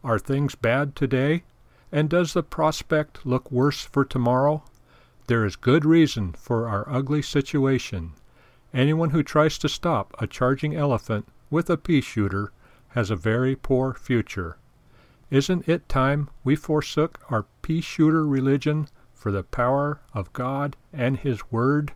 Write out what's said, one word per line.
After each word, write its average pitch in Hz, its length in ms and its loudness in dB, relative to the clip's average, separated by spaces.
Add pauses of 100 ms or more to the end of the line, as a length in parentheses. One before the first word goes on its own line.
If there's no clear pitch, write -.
Are 113 160 0
things 139 340 -2
bad 135 400 0
today? 139 480 0 (480)
And 151 180 0
does 170 240 0
the - 120 0
prospect - 800 -2
look 127 240 -2
worse 135 300 2
for - 240 0
tomorrow? 131 580 2 (640)
There 117 180 2
is 98 120 -2
good 147 280 4
reason 147 500 4
for 117 340 -2
our 104 200 -4
ugly 135 320 -2
situation. 135 920 -2 (600)
Anyone 151 380 2
who 151 140 2
tries 151 340 2
to 156 100 -2
stop 143 520 -2
a 110 80 -2
charging 139 480 -2
elephant 117 500 -2 (240)
with 165 180 -2
a 170 80 2
pea 151 240 2
shooter 101 520 -4 (380)
has 110 200 -2
a 107 60 0
very 120 400 0
poor 131 360 0
future. 101 640 -4 (760)
Isn't 156 360 0
it 165 200 -2
time 139 420 0 (140)
we 131 100 2
forsook 151 720 -2
our 110 180 -2 (160)
pea 160 180 -2
shooter 160 440 2
religion 143 640 0 (260)
for - 200 -6
the 98 100 -2
power 139 580 -2 (140)
of 98 180 -8
God 139 440 -4 (160)
and 131 240 0
His - 340 -4
Word? 143 460 2